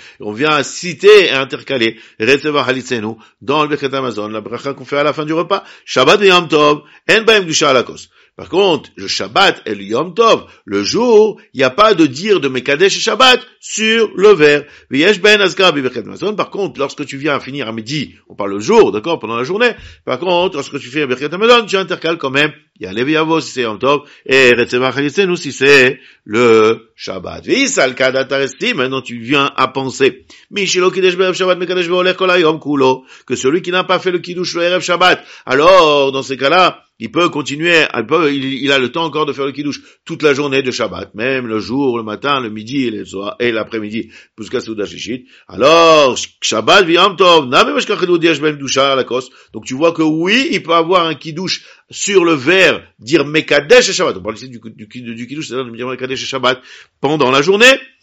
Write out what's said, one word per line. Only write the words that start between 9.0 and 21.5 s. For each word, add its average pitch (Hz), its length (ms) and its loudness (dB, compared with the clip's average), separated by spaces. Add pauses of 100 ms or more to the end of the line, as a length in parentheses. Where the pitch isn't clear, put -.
Shabbat 117 580 0
et 107 80 -6
le 101 100 -10
Yom 127 300 -4
Tov, 214 320 2 (200)
le 98 180 -2
jour, 214 580 2 (120)
il - 40 -20
n'y 131 60 2
a 131 80 2
pas 208 240 4
de 165 100 4
dire 170 340 0
de 139 80 -2
Mekadesh 143 500 0
et - 20 -8
Shabbat 240 400 0 (200)
sur 220 560 -2
le 190 180 4
verre. 147 320 4 (260)
V'yesh 170 300 2
ben 208 200 4
Azkar 185 320 2
bi 143 80 -4
Birkat 123 200 -4
Hamazon. 104 340 -8
Par 170 160 -6
contre, 151 280 -6
lorsque 139 260 -6
tu 135 120 -12
viens 143 180 -2
à 127 40 -4
finir 127 280 -10
à 110 40 -6
midi, 113 440 -8 (120)
on - 80 -20
parle 101 160 -6
le 98 80 -4
jour, 147 320 4
d'accord, 120 260 -4
pendant 113 200 -6
la 120 60 -4
journée. 208 280 0 (340)
Par 127 140 -4
contre, 180 360 0
lorsque 143 220 -8
tu 123 120 -16
fais 147 180 -4
Birkat 127 240 -4
Hamazon, 226 340 2